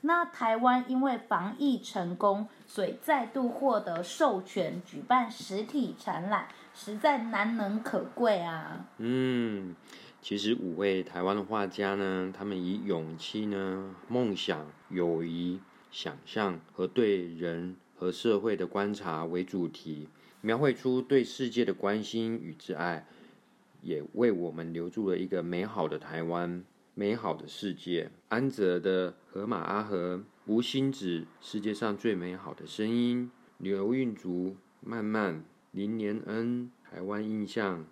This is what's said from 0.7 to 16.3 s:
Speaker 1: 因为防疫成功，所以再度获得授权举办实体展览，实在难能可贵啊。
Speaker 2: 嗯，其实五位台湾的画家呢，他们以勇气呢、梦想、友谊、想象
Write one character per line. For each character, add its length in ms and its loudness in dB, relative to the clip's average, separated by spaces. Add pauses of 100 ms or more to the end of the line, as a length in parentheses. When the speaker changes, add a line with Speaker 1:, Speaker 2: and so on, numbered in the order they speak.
Speaker 1:
因 140 2
为 140 4
防 440 0
疫 200 4
成 360 -4
功， 320 2 (180)
所 180 -2
以 200 0
再 240 4
度 200 0
获 320 4
得 220 -2
授 400 2
权 420 -2
举 160 -12
办 300 4
实 320 -6
体 340 0
展 320 -4
览， 200 0 (260)
实 240 -8
在 220 6
难 360 0
能 280 0
可 200 0 (120)
贵 240 4
啊。 480 -6 (100)
Speaker 2:
嗯， 760 0 (440)
其 160 -4
实 240 2
五 160 -4
位 280 4
台 180 -6
湾 140 4
的 80 0
画 240 0
家 260 0
呢， 420 0
他 80 -8
们 160 -2
以 240 -2
勇 320 -2
气 300 -6
呢、 500 -2 (120)
梦 280 2
想、 300 -2 (240)
友 340 2
谊、 360 -2 (320)
想 340 -8
象 340 -2 (140)